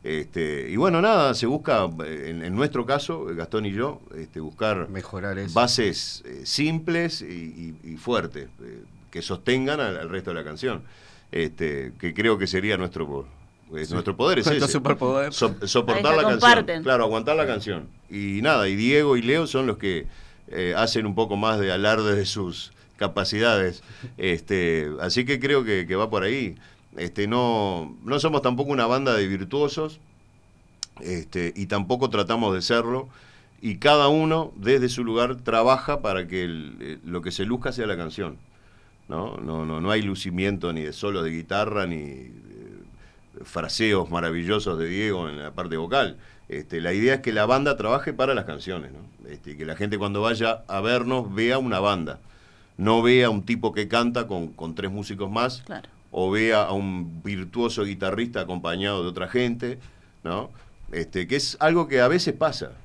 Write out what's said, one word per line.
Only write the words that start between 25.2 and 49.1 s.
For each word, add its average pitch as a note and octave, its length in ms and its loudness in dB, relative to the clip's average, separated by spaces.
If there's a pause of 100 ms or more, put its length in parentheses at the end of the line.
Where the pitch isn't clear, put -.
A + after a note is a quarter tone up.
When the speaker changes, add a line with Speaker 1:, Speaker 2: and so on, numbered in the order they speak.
Speaker 1:
que C3+ 160 0
creo C3+ 240 2
que, G2 200 0
que F#2 120 -2
va A2 120 0
por G#2 140 0
ahí. A2+ 320 -2 (420)
Este, F#2+ 300 -4
no, G#2 760 0
no C3 160 0
somos D3 220 2
tampoco C3 300 0
una B2+ 160 2
banda B2+ 260 2
de G2+ 140 2
virtuosos, C#3+ 720 -2 (1040)
este, E2+ 540 -4
y G2 120 -6
tampoco G#2+ 420 0
tratamos G#2 460 2
de F#2 60 -2
serlo. A#2 460 0 (540)
Y G#2+ 140 -4
cada D3 320 6
uno, D#3+ 480 4
desde B2 340 4
su A#2+ 140 -2
lugar, A#2+ 340 2
trabaja B2 640 2
para F#2+ 260 0
que F2+ 160 -2
el, D#2 360 -6
eh, D2+ 260 -10
lo F2 160 -6
que F2+ 100 -6
se F#2+ 140 -4
luzca A#2+ 260 -2
sea A#2+ 160 -4
la G2+ 100 -2
canción, E2 400 -6 (720)
¿no? F2+ 300 -6
No, D#2+ 280 -4
no, D#2+ 160 -4
no F#2+ 100 0
hay A2 100 2
lucimiento F#2+ 720 -2
ni D#2+ 80 -4
de D2+ 120 -6
solos G2 300 -4
de E2 80 -2
guitarra, G2 540 -2
ni, F2 120 -4
eh, C2 340 -12 (1120)
fraseos F#2 680 0
maravillosos E2+ 680 0
de E2 80 -2
Diego F#2 420 -2
en D2 100 -10
la D2+ 120 -10
parte D#2+ 260 -6
vocal. F#2+ 400 0 (300)
Este, D#2+ 340 -8
la F2 120 -2
idea A#2 220 4
es C3 60 -8
que B2+ 120 -2
la G#2 120 2
banda C#3 320 2
trabaje A#2+ 360 -2
para C3 200 0
las G#2+ 120 -2
canciones, D2+ 460 -8
¿no? C2+ 380 -18